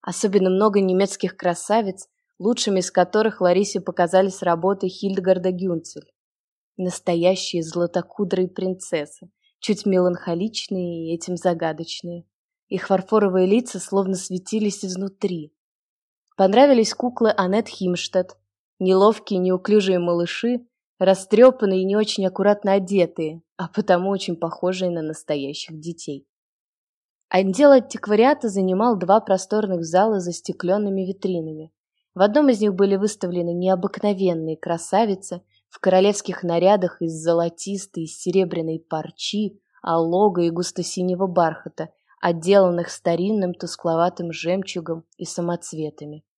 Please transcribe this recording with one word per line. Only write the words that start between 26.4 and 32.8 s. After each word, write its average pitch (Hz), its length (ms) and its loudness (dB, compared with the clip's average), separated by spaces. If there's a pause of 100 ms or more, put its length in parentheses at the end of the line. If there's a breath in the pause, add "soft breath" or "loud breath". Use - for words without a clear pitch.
Отдел 190 420 4
антиквариата 247 800 4
занимал 196 480 0
два 185 240 4
просторных 190 640 -2
зала 196 340 2
с 180 60 -6
застекленными 190 760 -4
витринами. 165 680 -6 (440)
В 180 80 0
одном 269 260 4
из 220 120 2
них 208 140 2
были 196 220 2